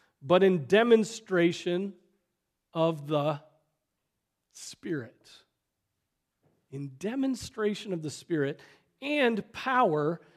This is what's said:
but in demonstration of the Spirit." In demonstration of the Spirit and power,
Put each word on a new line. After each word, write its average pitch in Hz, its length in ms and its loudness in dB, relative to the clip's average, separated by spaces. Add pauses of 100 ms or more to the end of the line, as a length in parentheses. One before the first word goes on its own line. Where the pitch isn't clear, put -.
(200)
but 175 220 4
in 185 240 4
demonstration 190 1300 2 (800)
of 165 320 -2
the 147 340 -2 (1080)
Spirit." - 800 -12 (1400)
In 139 260 -12
demonstration 220 920 -4
of 165 100 -6
the 151 80 -8
Spirit 151 480 -4 (420)
and 262 520 0
power, 170 680 0 (160)